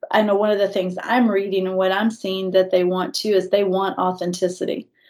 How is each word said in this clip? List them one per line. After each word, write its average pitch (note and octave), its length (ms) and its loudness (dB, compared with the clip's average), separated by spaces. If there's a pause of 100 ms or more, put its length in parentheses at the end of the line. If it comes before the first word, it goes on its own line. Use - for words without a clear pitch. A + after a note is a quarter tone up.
I G#3+ 140 2
know G#3 140 2
one G#3+ 120 2
of G#3 80 2
the G3 120 2
things F#3 340 -4
I'm A#3+ 260 2
reading G3 380 0
and F#3 100 -4
what F#3+ 140 2
I'm G#3 180 0
seeing F#3+ 400 -4
that F#3 220 2
they F3+ 140 4
want F3+ 280 -2
too G#3+ 200 -2
is F#3 180 0
they G3+ 120 4
want F#3+ 360 -2
authenticity. F3+ 880 -4 (200)